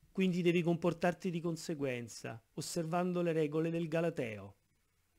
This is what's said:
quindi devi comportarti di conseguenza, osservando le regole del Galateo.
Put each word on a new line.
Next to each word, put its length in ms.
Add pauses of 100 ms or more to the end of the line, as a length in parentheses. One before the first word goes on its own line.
(120)
quindi 300
devi 200
comportarti 680
di 100
conseguenza, 1040 (120)
osservando 640
le 100
regole 380
del 180
Galateo. 680 (640)